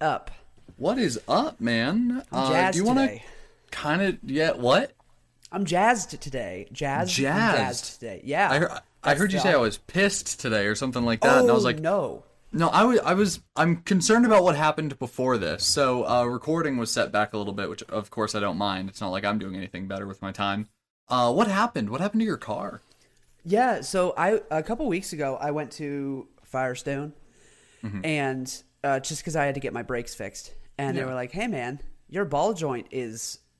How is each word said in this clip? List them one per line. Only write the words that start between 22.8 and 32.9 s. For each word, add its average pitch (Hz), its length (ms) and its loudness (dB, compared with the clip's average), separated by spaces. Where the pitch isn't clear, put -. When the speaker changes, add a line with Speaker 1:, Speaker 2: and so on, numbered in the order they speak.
Speaker 1:
Yeah, 214 360 2
so 185 360 0
I, 202 320 2
a 156 140 0
couple 285 240 -4
weeks 185 260 -4
ago, 139 260 -4
I 147 120 -2
went 147 220 -4
to 139 540 -6
Firestone 139 680 -4
Speaker 2:
Mm-hmm. 101 200 -8
Speaker 1:
and, 135 600 -4
uh, 139 160 0
just 147 240 -8
'cause 160 120 -6
I 147 100 2
had 139 80 0
to 139 80 -6
get 131 100 -6
my 117 120 -6
brakes 120 320 -6
fixed. - 360 -12
And 139 180 -4
they 135 40 -2
Speaker 2:
Yeah. 131 60 -6
Speaker 1:
were 131 60 -6
like, 127 180 -6
"Hey, 196 140 -6
man, 139 340 -6
your 196 160 -4
ball 156 300 0
joint 143 340 -4
is, 117 480 -8